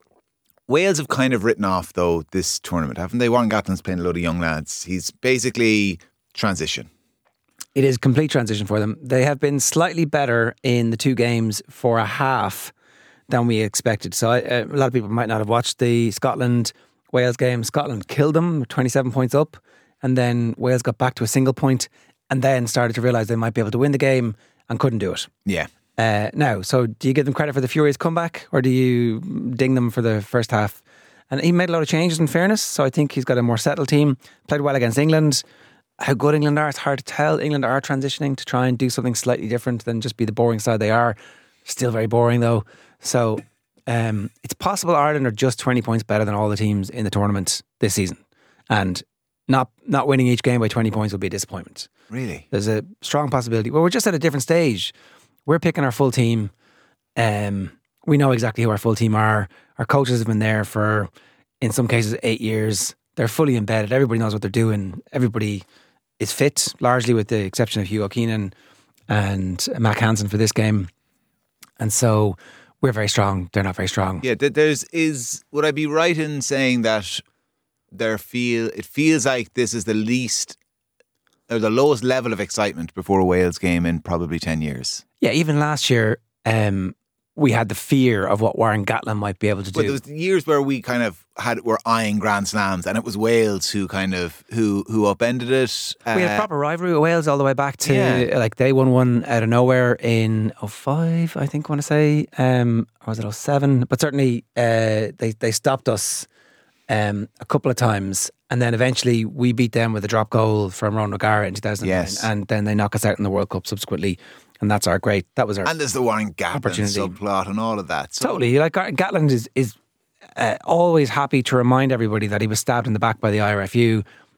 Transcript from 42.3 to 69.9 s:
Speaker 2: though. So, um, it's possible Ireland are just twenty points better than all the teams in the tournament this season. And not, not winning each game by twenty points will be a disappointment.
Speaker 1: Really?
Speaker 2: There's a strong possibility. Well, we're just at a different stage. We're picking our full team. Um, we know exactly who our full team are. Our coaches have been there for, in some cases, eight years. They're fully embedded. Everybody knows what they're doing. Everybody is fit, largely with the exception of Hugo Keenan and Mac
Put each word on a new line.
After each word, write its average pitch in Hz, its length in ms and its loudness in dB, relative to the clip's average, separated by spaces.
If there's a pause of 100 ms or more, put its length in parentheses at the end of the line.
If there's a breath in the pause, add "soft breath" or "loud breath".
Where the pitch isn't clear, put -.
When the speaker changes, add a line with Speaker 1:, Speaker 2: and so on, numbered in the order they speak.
Speaker 2:
though. 117 240 2 (380 soft breath)
So, 117 380 0 (460)
um, 113 460 -2 (120)
it's - 100 -10
possible 180 420 -2
Ireland 147 320 2
are 117 40 -2
just 123 280 0
twenty 123 220 0
points 113 220 -2
better 107 200 0
than 104 100 -2
all 107 160 0
the 104 80 -2
teams 104 320 0
in 110 140 -8
the 98 80 -2
tournament 101 500 -2 (180)
this 101 140 2
season. 95 240 -2 (520 soft breath)
And 95 340 -2 (440)
not, 131 220 2 (160)
not 139 220 0
winning 131 200 4
each 120 140 2
game 123 200 2
by 110 80 2
twenty 110 200 0
points 107 240 -2
will 98 60 -4
be 98 80 -4
a 87 40 -6
disappointment. - 580 -10 (200 soft breath)
Speaker 1:
Really? 107 400 -10
Speaker 2:
There's 101 180 -2
a 107 160 0 (180)
strong 147 280 -2
possibility. 117 400 -2
Well, 151 140 2
we're 180 60 4
just 226 180 0
at 185 80 2
a 151 40 0
different 143 240 0
stage. 156 500 0 (540 soft breath)
We're 151 100 4
picking 165 260 0
our 131 80 2
full 135 200 2
team. 117 400 0 (680 soft breath)
Um, 104 540 -2 (340)
we 151 120 4
know 139 140 4
exactly 117 320 0
who 117 60 2
our 104 80 0
full 113 160 0
team 107 220 2
are. 107 340 2 (300 soft breath)
Our 117 60 -4
coaches 127 340 2
have 110 80 -2
been 110 100 0
there 110 260 0
for, 107 460 -2 (500 soft breath)
in 110 120 0
some 117 160 0
cases, 113 340 0
eight 113 200 -2
years. 110 540 -2 (200)
They're 117 120 0
fully 139 280 2
embedded. 107 360 0
Everybody 123 280 2
knows 110 140 0
what 107 100 -4
they're 98 80 -4
doing. 104 500 0 (100)
Everybody 107 520 -2 (560 soft breath)
is - 120 -4
fit, - 480 0
largely 123 360 2
with 107 140 0
the 110 100 0
exception 104 420 -2
of 92 60 -4
Hugo 104 200 -2
Keenan 110 460 -2 (560 soft breath)
and 98 580 -2 (120)
Mac 110 180 2